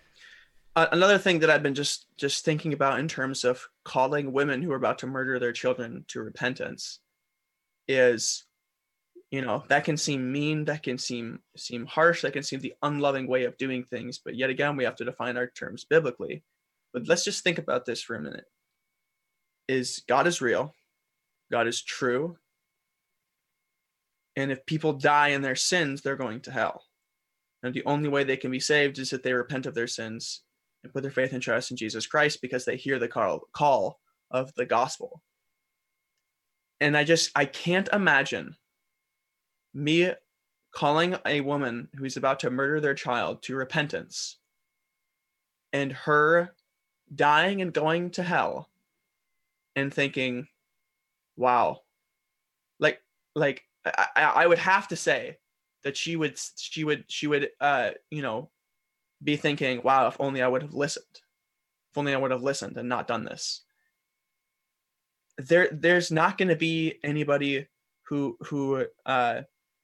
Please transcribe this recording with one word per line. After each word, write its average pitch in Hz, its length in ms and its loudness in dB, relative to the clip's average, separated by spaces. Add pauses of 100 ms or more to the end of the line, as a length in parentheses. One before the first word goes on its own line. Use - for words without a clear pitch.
(760)
Uh, 165 160 6
another 190 260 6
thing 185 220 4
that 156 100 6
I've 147 140 6
been 139 100 0
just, 143 320 -4 (120)
just - 280 -2
thinking 156 260 0
about 135 280 2
in 156 80 -2
terms 135 360 -4
of 127 240 0 (160)
calling 139 480 0
women 139 300 0
who 175 120 -4
are - 40 -2
about 120 220 0
to 127 80 -8
murder 131 320 -2
their 120 140 0
children 123 560 -4
to 120 120 -10
repentance - 800 -8 (880)
is, 127 580 4 (840)
you 135 100 -4
know, 127 280 -2
that 147 160 4
can 151 120 0
seem 131 340 -2
mean, 151 340 -2
that 147 180 -4
can 127 140 -4
seem, 117 420 -8 (160)
seem 120 300 -10
harsh, 165 360 4
that 135 120 -2
can 143 100 -6
seem 135 160 -8
the - 140 -8 (100)
unloving 143 440 0
way 127 180 0
of - 120 -6
doing 131 280 -4
things. 120 380 -10
But 120 120 -10
yet 131 140 -2
again, 143 260 -2
we 135 80 -2
have 120 140 -2
to 117 80 -8
define 123 320 -6
our 123 120 -2
terms - 360 -14
biblically. 147 580 0 (500)
But 123 140 -6
let's 185 160 4
just - 200 -6
think 175 140 2
about 127 280 -4
this 113 160 -6
for 117 140 -10
a 76 60 -8
minute. - 240 -12 (1300)
Is 127 360 -2
God 139 200 4
is 170 140 0
real, 123 340 0 (720)
God 117 160 2
is 120 160 -2
true, 147 560 -4 (2000)
and 139 160 -2
if 131 140 -6
people 156 280 0
die 143 360 6
in 139 120 0
their 135 140 -2
sins, 143 460 0
they're 139 140 -2
going 117 260 -6
to 135 100 -16
hell. 113 320 -2 (800)
And 123 100 -4
the 127 120 -6
only 147 240 0
way 139 140 2
they 131 140 0
can 127 140 -6
be 131 80 -4
saved 143 400 2
is 131 120 -6
that 131 120 -8
they 127 100 0
repent 131 320 -4
of 135 100 -8
their 117 120 -2
sins 113 540 -10 (420)
and 127 80 -20
put 135 120 -6
their 139 80 -6
faith 131 220 0
and 123 80 -4
trust 120 300 -2
in 123 60 -10
Jesus 110 300 -6
Christ 151 340 0
because 127 240 -6
they 120 100 -2
hear 135 240 -2
the 120 80 0
call, 95 340 0 (120)
call 135 460 2 (320)
of 131 240 -4
the 127 100 -2
gospel. - 560 -2 (1600)
And 147 180 4
I 147 60 4
just, 160 320 4
I 143 100 4
can't 185 480 -2
imagine 139 600 2 (1200)
me 160 380 2 (640)
calling 165 420 2 (100)
a 143 160 0
woman 139 540 -4
who 135 100 -10
is 131 120 -8
about 135 240 2
to 127 80 -2
murder 139 320 0
their 143 140 0
child 117 480 -2
to 127 120 -6
repentance 135 840 -6 (1300)
and 139 220 -2
her 156 600 4 (600)
dying 156 480 4
and 175 120 -2
going 165 380 0
to 180 120 -6
hell 135 460 -2 (1080)
and 139 180 -2
thinking, 131 540 -2 (920)
"Wow." 120 440 2 (1000)
Like, - 220 2 (340)
like, 143 280 0 (220)
I, - 300 0
I, 143 80 6
I 160 240 6
would 170 120 6
have 190 300 2
to 170 60 -4
say 139 420 -2 (460)
that 139 120 -4
she 165 220 -4
would, 147 200 -2 (200)
she - 260 -8
would, 147 240 -2
she - 200 -6
would, 147 220 0 (120)
uh, 131 300 2 (180)
you 151 120 -8
know, 127 280 -6 (720)
be 147 140 0
thinking, 139 460 0
"Wow, 127 240 4
if - 120 -2
only 135 220 -2
I 127 80 4
would 127 120 0
have 147 120 -12
listened. 143 320 -4 (880)
If - 40 -6
only 143 160 0
I 135 40 0
would 131 140 0
have 127 120 -2
listened 135 340 -4
and 120 120 -8
not 123 180 -2
done 117 160 -2
this." - 380 -10 (1800)
There, 165 340 4
there's 170 400 4
not 170 260 4
gonna 185 180 2
be 160 480 0
anybody 143 640 0 (360)
who, 143 380 -4
who, 139 440 -2 (200)
uh, 123 360 0 (420)